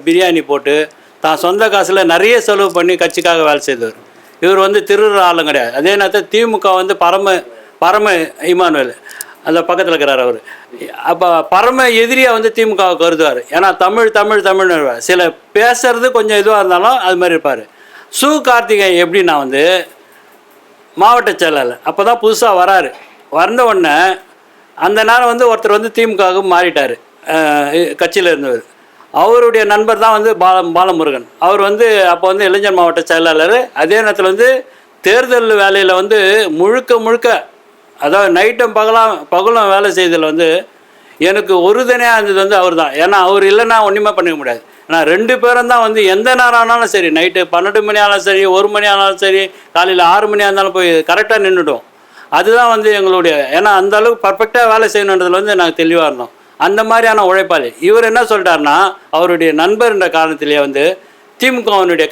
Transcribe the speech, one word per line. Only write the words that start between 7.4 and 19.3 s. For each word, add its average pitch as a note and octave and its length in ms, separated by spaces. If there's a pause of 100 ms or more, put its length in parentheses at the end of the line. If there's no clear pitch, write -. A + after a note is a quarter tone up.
பரம G3+ 340 (400)
இமானுவேல், D#3 400 (520)
அந்த E3 160
பக்கத்துல F3 320
இருக்கிறார் C#3 340
அவரு. A#2 140 (680)
அப்ப F3 200 (240)
பரம B3+ 340 (160)
எதிரியா B3+ 320
வந்து A3 160
தி A3+ 140
மு G#3+ 80
கவை F#3 260
கருதுவாரு. D#3 420 (140)
ஏன்னா, F#3 200
தமிழ், A3 340
தமிழ், G#3 380
தமிழ்னு F#3+ 280
வருவார். B2+ 320
சில F3+ 240 (220)
பேசுறது A#3+ 560
கொஞ்சம் G#3+ 280
இதுவா G#3 240
இருந்தாலும் F#3+ 440
அது F#3 100
மாதிரி F3 200
இருப்பாரு. C3 280 (560)
சு C4+ 80 (200)
கார்த்திகேயன் G#3 540
எப்படின்னா E3+ 420